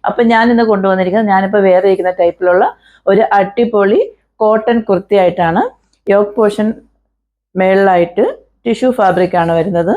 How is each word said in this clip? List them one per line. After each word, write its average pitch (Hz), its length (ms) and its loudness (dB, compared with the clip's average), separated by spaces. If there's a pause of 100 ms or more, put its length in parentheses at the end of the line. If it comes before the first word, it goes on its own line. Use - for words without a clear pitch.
അപ്പം 233 240 0
ഞാൻ 226 120 2 (100)
ഇന്ന് 233 160 2
കൊണ്ടുവന്നിരിക്കുന്നത്, 190 640 0
ഞാനിപ്പോൾ 196 340 0
വേറെ 185 220 2
ഇരിക്കുന്ന 180 320 -2
ടൈപ്പിലുള്ള 180 420 0 (480)
ഒരു 214 120 2 (140)
അടിപൊളി 208 600 0 (440)
കോട്ടൺ 220 440 0
കുർത്തിയായിട്ടാണ്. 180 760 0 (520)
യോക്ക് 208 260 0
പോർഷൻ 208 260 0 (960)
മേളിലായിട്ട് 190 640 2 (400)
ടിഷ്യൂ 240 320 0
ഫാബ്രിക് 180 460 0
ആണ് 165 160 -2
വരുന്നത്. 170 360 -2